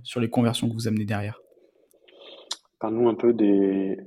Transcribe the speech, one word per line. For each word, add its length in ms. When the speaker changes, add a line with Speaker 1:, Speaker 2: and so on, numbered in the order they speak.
Speaker 1:
sur 180
les 100
conversions 380
que 60
vous 120
amenez 200
derrière. 340
Speaker 2:
Parle-nous 300
un 60
peu 180
des 640